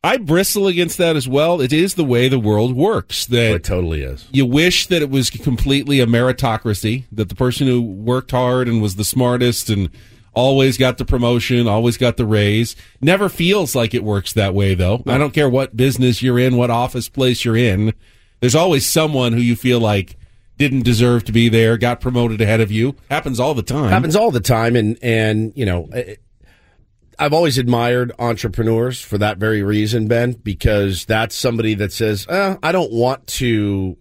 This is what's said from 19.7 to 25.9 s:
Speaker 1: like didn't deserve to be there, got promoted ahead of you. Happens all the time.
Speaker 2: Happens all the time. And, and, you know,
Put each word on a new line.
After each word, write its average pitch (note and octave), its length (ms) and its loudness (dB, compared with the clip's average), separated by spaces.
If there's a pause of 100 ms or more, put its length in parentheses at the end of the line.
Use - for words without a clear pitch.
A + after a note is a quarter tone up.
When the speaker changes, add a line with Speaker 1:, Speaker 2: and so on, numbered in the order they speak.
Speaker 1:
like G#2 380 0 (400)
didn't C3+ 260 0
deserve A#2+ 400 2
to - 80 -8
be A#2 160 4
there, A2+ 300 2
got A#2+ 240 -2
promoted A#2+ 400 -2
ahead A2 180 2
of G#2 120 0
you. A#2 260 -2 (120)
Happens C#3 300 -4
all C#3+ 140 0
the A#2 100 -4
time. B2+ 260 -2
Speaker 2:
Happens D#3 280 2
all A3+ 140 2
the A#2 100 -2
time. A#2 340 0
And, A2 260 0
and, A2 540 0
you B2+ 100 -4
know, F2 300 -2